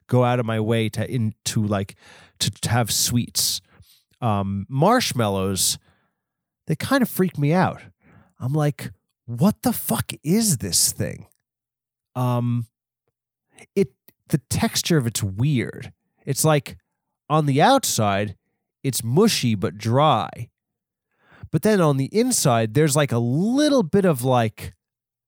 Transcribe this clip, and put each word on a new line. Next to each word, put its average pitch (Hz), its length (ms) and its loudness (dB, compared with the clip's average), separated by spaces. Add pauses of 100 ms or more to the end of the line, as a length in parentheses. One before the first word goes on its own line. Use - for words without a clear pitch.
go 123 180 2
out 123 160 2
of 117 60 -2
my 113 140 -2
way 113 300 0
to, 101 220 -6
in, 110 220 -2 (120)
to, 107 200 -2
like, 101 300 -2 (420)
to, - 140 -4
to - 180 -8
have 117 220 0
sweets. - 680 -2 (640)
Um, 98 480 -2
marshmallows, 113 1120 0 (880)
they 156 80 -2
kind - 260 -2
of 226 80 0
freak - 260 -2
me 143 180 0
out. 170 280 0 (580)
I'm 123 140 -6
like, 147 380 -2 (340)
"What 123 380 -2
the 240 100 0
fuck - 380 -4 (120)
is 196 340 0
this - 340 -2
thing?" 64 340 -8 (920)
Um, 120 520 -2 (1080)
it, 196 180 0 (340)
the 151 140 0 (100)
texture - 460 0
of 120 100 0
it's - 160 -4
weird. 110 680 -2 (320)
It's 139 220 -4
like, 151 320 0 (500)
on 151 200 2
the 143 160 4
outside, 107 720 2 (480)
it's 135 180 -4
mushy 127 540 2
but 92 220 -4
dry. 117 720 0 (1040)
But 165 100 -2
then 214 180 4
on 151 160 4
the 135 160 -2
inside, 131 600 2
there's, 143 240 2
like, 143 160 2
a 117 40 2
little 226 640 2
bit 190 220 2
of, 139 220 2
like, 120 480 0 (540)